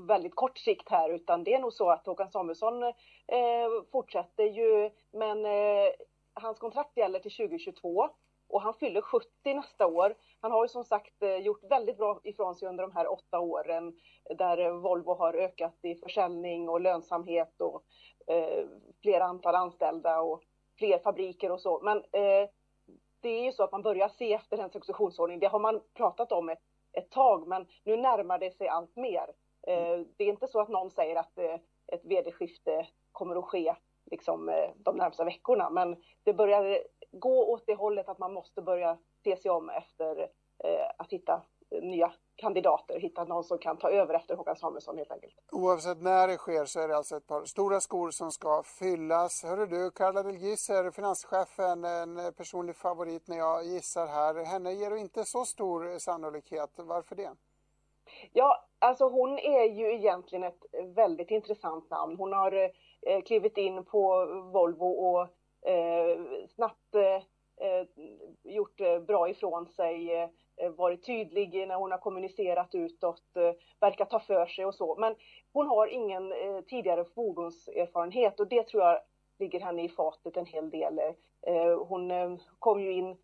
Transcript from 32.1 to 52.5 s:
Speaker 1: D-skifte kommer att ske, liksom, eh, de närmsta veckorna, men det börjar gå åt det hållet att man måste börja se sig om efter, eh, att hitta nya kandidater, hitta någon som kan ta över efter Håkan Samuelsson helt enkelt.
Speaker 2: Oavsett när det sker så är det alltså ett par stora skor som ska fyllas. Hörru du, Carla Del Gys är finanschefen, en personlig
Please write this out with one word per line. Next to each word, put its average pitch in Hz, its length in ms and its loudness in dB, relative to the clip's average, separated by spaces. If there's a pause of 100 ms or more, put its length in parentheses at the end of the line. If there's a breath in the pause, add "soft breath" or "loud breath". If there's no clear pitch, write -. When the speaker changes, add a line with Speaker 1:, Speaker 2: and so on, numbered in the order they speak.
Speaker 1:
D-skifte 170 680 -6 (240)
kommer 175 240 -8
att 180 100 -4
ske, 170 300 -2 (300)
liksom, 165 440 -6
eh, 160 260 0
de - 220 -4
närmsta 170 260 -2
veckorna, 175 460 0
men 175 340 -2 (200 soft breath)
det 208 100 4
börjar 202 460 4 (320)
gå 233 420 4
åt 220 120 -6
det 214 100 2
hållet 202 340 -2
att 185 100 -12
man 185 140 -6
måste 185 280 -10
börja 170 360 0 (260)
se 190 140 2
sig 190 140 -2
om 165 180 0
efter, 160 600 -6 (340)
eh, - 340 0
att - 140 -12
hitta 175 300 -2 (280)
nya 170 440 -2 (220)
kandidater, 170 640 0
hitta 170 240 -6
någon 170 200 -4
som 170 140 -4
kan 160 200 -6
ta 180 120 0
över 185 240 2
efter 165 220 -2
Håkan 165 200 -6
Samuelsson 156 420 -8
helt 147 140 -10
enkelt. - 220 -16 (180)
Speaker 2:
Oavsett 175 500 0
när 185 260 6
det 180 100 0
sker 160 280 -2
så 165 140 -6
är 160 80 0
det 156 100 0
alltså 151 200 -4
ett - 100 -12
par 151 180 -6
stora 196 340 0
skor 175 320 -4
som 160 200 -8
ska 151 320 0
fyllas. 170 800 -2
Hörru 190 220 -2
du, 180 260 -4
Carla 190 320 0
Del 196 120 -6
Gys 202 340 -6
är 185 220 2
finanschefen, 185 920 -2
en 170 480 -4
personlig 175 420 -8